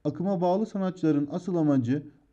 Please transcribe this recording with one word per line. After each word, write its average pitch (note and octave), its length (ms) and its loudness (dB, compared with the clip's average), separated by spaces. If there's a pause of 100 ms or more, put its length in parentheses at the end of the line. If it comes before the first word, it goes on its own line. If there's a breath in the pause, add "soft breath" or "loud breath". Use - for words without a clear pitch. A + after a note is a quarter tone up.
Akıma F3 360 -2
bağlı F#3 260 2
sanatçıların E3+ 640 0
asıl F3 260 -4
amacı C#3+ 460 2 (300 loud breath)